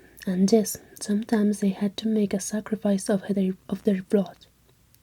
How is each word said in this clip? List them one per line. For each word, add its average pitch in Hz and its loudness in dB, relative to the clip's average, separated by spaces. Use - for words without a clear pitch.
and 190 2
yes, 220 4
sometimes 208 0
they 202 0
had 196 -2
to 214 -4
make 214 0
a 202 0
sacrifice 202 -2
of 196 0
their, 190 0
of 196 -6
their 190 0
blood, - -2